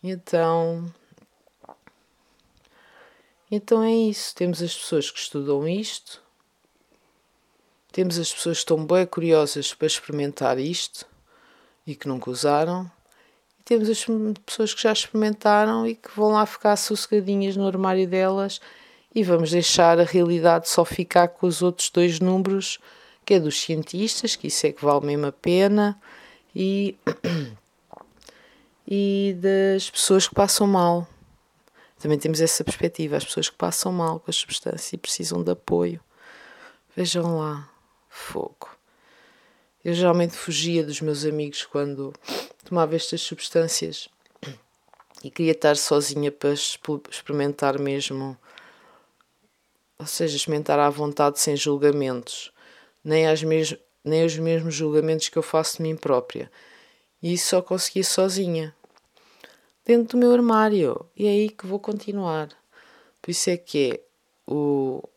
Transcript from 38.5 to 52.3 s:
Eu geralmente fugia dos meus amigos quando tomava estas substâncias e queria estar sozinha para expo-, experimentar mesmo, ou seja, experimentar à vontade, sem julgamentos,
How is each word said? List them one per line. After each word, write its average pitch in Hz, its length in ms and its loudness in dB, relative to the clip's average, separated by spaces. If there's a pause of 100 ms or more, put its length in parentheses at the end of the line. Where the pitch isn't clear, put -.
Eu 170 100 -2
geralmente 170 420 2
fugia 165 480 -2
dos 147 160 -8
meus 151 240 -4
amigos 151 420 -4
quando 139 480 -6 (520)
tomava 165 300 0
estas 165 260 -4
substâncias - 880 -4 (1120)
e 135 80 -12
queria 165 220 0
estar 151 240 4
sozinha 143 540 0
para 143 200 -2
expo-, 143 580 -6
experimentar 143 720 -2
mesmo, 135 580 -6 (1600)
ou 156 80 -14
seja, 156 300 -4
experimentar 147 440 0
à 147 100 4
vontade, 147 500 0
sem 147 160 0
julgamentos, 143 960 0 (520)